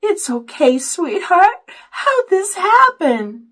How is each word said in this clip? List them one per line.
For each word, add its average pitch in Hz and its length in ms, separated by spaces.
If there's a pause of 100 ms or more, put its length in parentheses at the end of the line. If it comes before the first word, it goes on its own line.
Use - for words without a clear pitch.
It's 415 280
okay, 254 500
sweetheart. 359 880 (220)
How'd 508 380
this 381 260
happen? 330 960